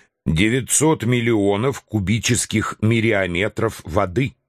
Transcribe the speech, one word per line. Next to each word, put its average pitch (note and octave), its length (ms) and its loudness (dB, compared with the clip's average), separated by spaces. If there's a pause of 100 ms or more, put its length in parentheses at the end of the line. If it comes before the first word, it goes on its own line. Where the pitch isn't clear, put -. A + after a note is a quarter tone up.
(260)
девятьсот A2 800 2
миллионов A#2 760 0
кубических G#2+ 1000 -2
мериометров G#2+ 1000 0
воды». G2 520 -2 (120)